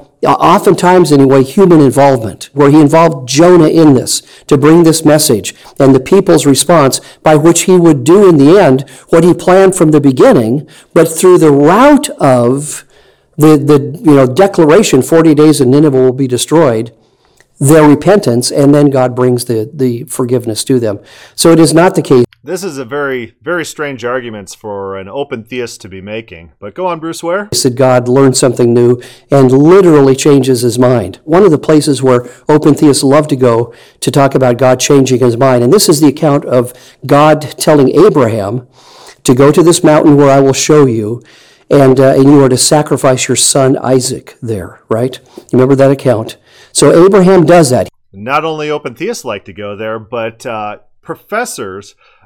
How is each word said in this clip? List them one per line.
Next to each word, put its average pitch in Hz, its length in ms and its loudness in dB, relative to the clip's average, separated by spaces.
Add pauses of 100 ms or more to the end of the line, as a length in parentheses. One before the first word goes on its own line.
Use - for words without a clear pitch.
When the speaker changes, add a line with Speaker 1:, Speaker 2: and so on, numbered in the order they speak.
(240)
Speaker 1:
uh, 139 100 0
oftentimes 175 760 0
anyway, 135 320 2
human 170 380 2
involvement, 135 720 -2
where 143 160 2
he 147 100 4
involved 151 480 0
Jonah 170 400 0
in 156 280 2
this - 260 -6 (260)
to 147 100 0
bring 160 260 4
this 160 200 0
message 147 520 -2 (240)
and 135 160 2
the 131 40 0
people's 170 460 0
response, 143 560 0 (220)
by 156 120 2
which 160 280 0
he 185 120 2
would 165 280 2
do 185 260 4
in 165 80 4
the 143 200 4
end 135 300 2 (220)
what 165 140 2
he 175 100 2
planned 185 420 2
from 156 160 0
the 151 80 2
beginning, 135 680 0 (240)
but 160 140 2
through 180 320 2
the 156 120 2
route 190 600 2
of 131 720 -2 (500)
the, 156 220 4
the, 135 420 -2
you 147 160 2
know, 135 120 2
declaration, 170 720 2
"Forty 165 320 2
days 147 260 2
and 123 120 0
Nineveh 143 280 2
will 127 140 2
be 131 140 -6
destroyed," 120 680 -2 (640)
their 151 280 2
repentance, 143 640 0
and 143 220 0
then 147 160 2
God 127 260 -2
brings 123 300 -2
the, 110 280 -6
the 127 300 -6
forgiveness 117 600 -6
to 131 140 -2
them. 107 200 -6 (360)
So - 160 2
it 165 80 4
is 151 140 2
not 180 220 0
the 165 60 -2
case 123 240 0 (200)
Speaker 2:
This 170 200 -10
is 151 120 -12
a 135 60 -12
very, 127 580 -10
very 160 220 -8
strange 139 400 -12
arguments 120 500 -10
for 98 440 -12
an 95 100 -14
open 123 380 -12
theist 123 340 -12
to - 80 -20
be 95 140 -18
making. 98 580 -16
But 101 160 -18
go 185 120 -8
on, 170 120 -8
Bruce 165 240 -12
Ware. 185 240 -8 (160)
Speaker 1:
that 123 120 -2
God 127 340 0
learned 131 260 2
something 120 380 0
new 120 280 0 (300)
and 135 180 2
literally 147 640 4
changes 131 460 0
his 117 180 -4
mind. 123 460 -2
One 170 200 0
of 196 80 4
the 147 60 0
places 143 460 -2
where 123 260 0 (200)
open 151 260 2
theists 147 260 0
love 143 280 0
to 143 80 -4
go 120 360 0 (280)
to - 100 -4
talk 139 240 0
about 127 220 0
God 127 240 0
changing 131 380 0
his 120 180 0
mind, 127 260 0
and 123 80 0
this 208 160 2
is 151 140 0
the 151 80 4
account 143 340 -2
of 123 300 -4 (320)
God 147 360 2 (160)
telling 147 340 0
Abraham 123 760 0 (560)
to 135 100 2
go 139 200 2
to 175 100 2
this 165 180 0
mountain 151 360 2
where 143 120 4
I 139 120 4
will 135 100 2
show 151 340 2
you, 113 360 -4 (480)
and, 135 280 2
uh, 135 160 2
and 135 120 2
you 143 180 4
are 131 60 2
to 127 80 0
sacrifice 139 720 -2
your 123 80 -2
son 131 400 -2
Isaac 123 640 -6
there, 107 480 -10
right? 120 280 -4 (200)
You - 160 -20
remember 131 220 2
that 135 160 2
account? 123 440 -4 (380)
So 160 320 2
Abraham 190 400 2
does 165 240 2
that. 110 180 -2 (240)
Speaker 2:
Not 127 320 -6
only 156 260 -8
open 147 260 -8
theists 214 280 -12
like 107 220 -12
to 101 80 -20
go 101 240 -14
there, 110 200 -10
but, 113 480 -10
uh, 107 340 -10 (220)
professors, 160 960 -12 (300)